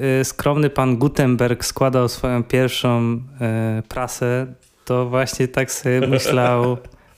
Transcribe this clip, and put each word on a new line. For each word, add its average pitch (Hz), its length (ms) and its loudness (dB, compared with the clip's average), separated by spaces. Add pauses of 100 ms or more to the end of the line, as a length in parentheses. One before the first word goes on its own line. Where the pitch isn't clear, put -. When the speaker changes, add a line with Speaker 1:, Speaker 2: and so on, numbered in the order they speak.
(200)
Speaker 1:
e, 131 40 0
skromny 147 460 0
pan 131 260 2
Gutenberg 123 680 2
składał 127 440 2
swoją 123 360 -2
pierwszą, 120 760 0 (180)
e, 110 480 -2
prasę, 127 580 -4 (380)
to 127 220 0
właśnie 127 420 0
tak 127 240 -2
sobie 127 340 0
Speaker 2:
<laughs> - 20 0
Speaker 1:
myślał: 123 680 2 (420)